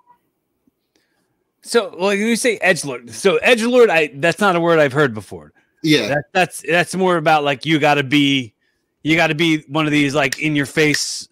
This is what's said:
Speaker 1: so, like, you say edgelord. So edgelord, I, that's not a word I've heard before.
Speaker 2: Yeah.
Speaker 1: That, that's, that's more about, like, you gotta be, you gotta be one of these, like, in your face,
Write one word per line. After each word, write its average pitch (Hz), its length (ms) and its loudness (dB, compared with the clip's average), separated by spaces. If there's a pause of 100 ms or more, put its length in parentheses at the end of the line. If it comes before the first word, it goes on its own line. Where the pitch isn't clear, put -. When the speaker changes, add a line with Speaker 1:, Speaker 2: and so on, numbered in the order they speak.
(1600)
Speaker 1:
so, 202 360 -4
like, 196 200 -2
you 226 180 -2
say 220 240 -2
edgelord. 139 500 -2
So 160 300 0
edgelord, 240 500 4
I, 160 240 0
that's 160 260 -2
not 196 160 2
a 170 40 0
word 165 180 2
I've 143 140 2
heard 139 220 2
before. 90 380 -16 (300)
Speaker 2:
Yeah. 143 260 2
Speaker 1:
That, 143 240 -4
that's, 180 300 -2
that's 170 340 -2
more 185 200 0
about, 156 280 2
like, 143 220 -4
you 156 120 0
gotta 143 240 2
be, 139 520 0 (480)
you 156 140 0
gotta 160 180 0
be 160 240 0 (100)
one 151 180 -2
of 147 60 -2
these, 143 220 0
like, 139 260 -2
in 156 160 -2
your 143 100 -2
face, - 640 -2